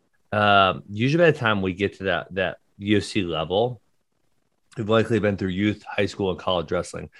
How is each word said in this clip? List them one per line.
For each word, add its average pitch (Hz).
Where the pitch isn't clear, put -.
um, 101
usually 135
by 160
the -
time 107
we 95
get 95
to 95
that, 87
that 90
U 101
F 98
C -
level, 90
we've 107
likely 110
been 101
through 95
youth, 101
high -
school, 98
and 82
college 87
wrestling. 85